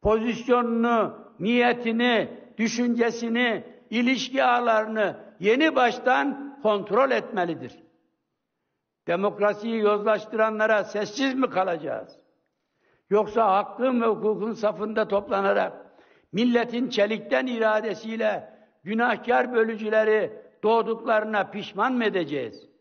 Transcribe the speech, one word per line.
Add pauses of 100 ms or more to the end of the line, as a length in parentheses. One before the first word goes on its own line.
Pozisyonunu, (220)
niyetini, (280)
düşüncesini, (260)
ilişki
ağlarını (240)
yeni
baştan
kontrol
etmelidir. (1200)
Demokrasiyi
yozlaştıranlara
sessiz
mi
kalacağız? (920)
Yoksa
hakkın
ve
hukukun
safında
toplanarak (580)
milletin
çelikten
iradesiyle (280)
günahkar
bölücüleri (300)
doğduklarına
pişman
mı
edeceğiz? (120)